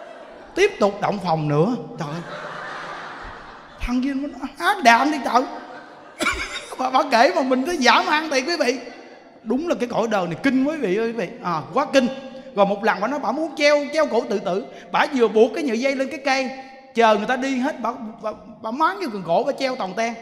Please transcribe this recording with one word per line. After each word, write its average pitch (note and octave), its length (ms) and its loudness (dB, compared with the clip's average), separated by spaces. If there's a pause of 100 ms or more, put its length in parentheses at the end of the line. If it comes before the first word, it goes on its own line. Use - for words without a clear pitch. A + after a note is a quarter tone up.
(540)
Tiếp G4+ 160 4 (100)
tục G3+ 200 2
động F3 240 -2
phòng E3 240 0
nữa. E3+ 280 4 (220)
Trời D#3 100 -6
ơi. E3 120 -8 (1600)
Thằng B3 220 -2
kia C#4 120 -2
nó C#4 140 -4
nói, - 200 -10 (100)
"Há F4+ 160 0 (100)
đàn B3 280 6
đi D4+ 120 -2
trời." A#3+ 180 2 (760)
<laughs> - 600 -6
Bà, B3+ 120 0
bà C4 200 4
kể C4 260 6
mà D4 60 2
mình C4 240 2
thấy F4 100 -2
dã B3+ 300 6
man D#4 240 0
thiệt C4 160 0
quý E4+ 100 -2
vị. C4 220 0 (640)
Đúng B3+ 260 -2
là - 120 2
cái A#3+ 80 -2
cõi G#3 220 0
đời F#3+ 160 0
này E3 160 -4
kinh C4 220 2
quý D#4 120 0
vị G3+ 200 0
ơi, A3+ 100 0
quý A#3 60 -2
vị. A3+ 160 -4 (140)
À, E3 200 -2 (120)
quá C#4 180 2
kinh. B3+ 160 6 (480)
Rồi G3+ 100 6
một G3+ 180 -2
lần F#3+ 160 2
bà G#3+ 80 0
nói, C#4+ 140 -2
"Bà G#3+ 100 -2
muốn D#4 240 -4
treo, D4 360 4
treo D#4 140 2
cổ A#3 240 0
tự G3+ 80 0
tử." G3+ 260 -2 (280)
Bà A3+ 220 4
vừa A#3 140 4
buộc G#3+ 260 6
cái E4 100 -2
nhựa C4 100 0
dây C4+ 220 0
lên C4 140 0
cái D4 140 -8
cây, C4 260 0 (440)
chờ A3 220 6
người G#3 100 -2
ta B3+ 100 0
đi C4 220 -2
hết, B3+ 220 -2
bà, A3+ 120 -2 (300)
bà, A3 80 -6 (320)
bà A3 80 -6
máng D#4+ 320 0
vô D#4 100 -4
cần G3+ 140 -6
cổ, F#3 200 4
bà C#4 120 0
treo B3+ 180 -2
toàn F#3 200 -6
ten. A3+ 240 -2